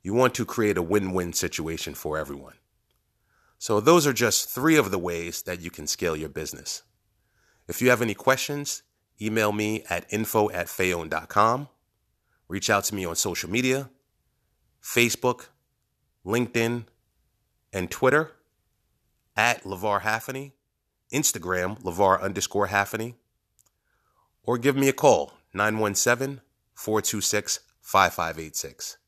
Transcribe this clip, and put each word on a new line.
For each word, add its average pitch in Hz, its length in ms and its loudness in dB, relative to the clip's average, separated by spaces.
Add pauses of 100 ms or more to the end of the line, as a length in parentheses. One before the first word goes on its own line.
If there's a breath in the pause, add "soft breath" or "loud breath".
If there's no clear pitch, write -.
You 98 140 -4
want 123 200 4
to 117 100 -2
create 104 340 0
a - 20 0
win-win 92 520 0
situation 80 600 -6
for 78 240 -6
everyone. 71 380 -10 (1040)
So 107 200 2
those 147 280 6
are 135 60 2
just 113 360 0
three 156 260 2
of 113 140 4
the 98 80 -2
ways 85 460 -6
that 87 180 -8
you 85 80 -10
can 76 160 -14
scale 82 300 -2
your 78 140 -6
business. - 520 -10 (840)
If - 120 -8
you 123 120 6
have 120 100 4
any 110 140 -2
questions, 143 680 -2 (400)
email 107 300 0
me 107 360 -2
at 87 240 -6
info 107 380 2
at 85 160 -4
fayone 87 420 -2
dot 80 220 -6
com. 120 380 2 (800)
Reach 95 240 -4
out 101 140 2
to 104 100 -4
me 95 100 -4
on 82 100 -6
social 87 360 -4
media, 127 400 0 (880)
Facebook, 120 680 0 (760)
LinkedIn, 117 600 0 (840)
and 92 200 -6
Twitter, 147 400 2 (1040)
at 117 260 2
LeVar 98 380 -2
Haffney, 127 520 -4 (600)
Instagram, 92 680 -2
levar 95 360 4
underscore 98 460 -2
Haffney, 104 480 -2 (1300)
or 120 160 0
give 131 180 2
me 139 140 4
a 127 40 0
call, 90 400 4 (200)
nine 107 240 0
one 104 160 0
seven, 127 480 0 (320)
four 107 260 -2
two 104 220 -2
six, - 380 -2 (200)
five 92 360 4
five 82 240 -6
eight 80 160 -12
six. - 420 -12 (100)